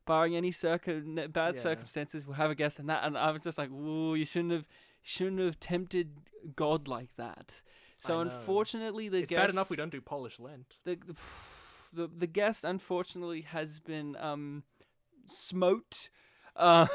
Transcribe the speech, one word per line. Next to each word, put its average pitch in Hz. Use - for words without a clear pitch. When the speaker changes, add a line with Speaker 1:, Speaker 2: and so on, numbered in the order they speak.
Speaker 1:
"Barring 165
any 180
circum-, 160
n-, 156
bad 165
Speaker 2:
Yeah. 127
Speaker 1:
circumstances, 147
we'll 139
have 156
a 147
guest," 147
and 143
that, 156
and 143
I 147
was 156
just 165
like, 143
"Ooh, 156
you 156
shouldn't 170
have, 156
shouldn't 190
have 175
tempted 175
God 151
like 123
that." -
So 165
Speaker 2:
I -
know. 170
Speaker 1:
unfortunately, 214
the 190
Speaker 2:
It's 135
Speaker 1:
guest 175
Speaker 2:
bad 202
enough 190
we 170
don't 156
do 139
Polish 131
Lent. 127
Speaker 1:
the, 180
the, 170
the, 170
the 170
guest, 202
unfortunately, 180
has 156
been, 151
um, 147
smote. -
Uh, 170